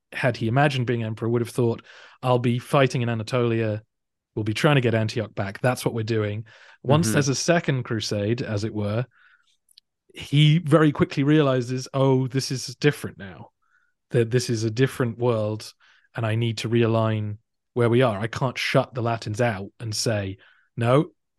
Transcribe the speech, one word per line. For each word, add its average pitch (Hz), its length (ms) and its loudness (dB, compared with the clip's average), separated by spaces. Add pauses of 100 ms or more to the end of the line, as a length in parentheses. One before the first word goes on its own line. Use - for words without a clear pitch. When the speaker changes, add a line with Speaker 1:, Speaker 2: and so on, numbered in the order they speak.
(120)
Speaker 1:
had 123 260 -2
he 113 100 -2
imagined 131 380 2
being 120 180 -2
emperor, 110 240 -4
would 120 140 2
have 113 80 -4
thought, 117 320 0 (400)
"I'll 123 160 2
be 120 220 0
fighting 135 420 2
in 117 80 -2
Anatolia. 113 720 0 (540)
We'll 110 80 -4
be 107 100 -2
trying 147 220 4
to 131 60 4
get 117 120 2
Antioch 110 400 -2
back. 101 260 -6
That's 123 240 -2
what 123 120 -2
we're 110 80 -2
doing." 107 420 -2 (380)
Once 127 240 4
Speaker 2:
Mm-hmm. 107 60 2
Speaker 1:
there's 139 160 2
a 127 60 0
second 165 460 0
crusade, 110 640 -2
as 104 200 -4
it 104 120 -6
were, 104 320 -4 (1040)
he 151 460 4
very 156 320 4
quickly 151 320 -2
realizes, 131 720 0
"Oh, 131 320 2
this 131 240 -4
is 127 240 -8
different - 420 -2
now. 92 320 -18 (640)
That 117 180 2
this 123 220 0
is 113 140 -2
a 110 40 0
different 120 480 -2
world, 107 560 -2 (420)
and 113 120 -4
I 107 80 0
need 113 240 -2
to 110 100 -6
realign 110 680 2 (360)
where 120 160 2
we 120 140 4
are. 104 160 0
I 113 80 -4
can't 123 280 -4
shut - 380 -2
the 117 80 -6
Latins 113 400 -4
out 101 380 -2
and 107 160 -8
say, 101 420 -4 (400)
'No, 127 320 2 (280)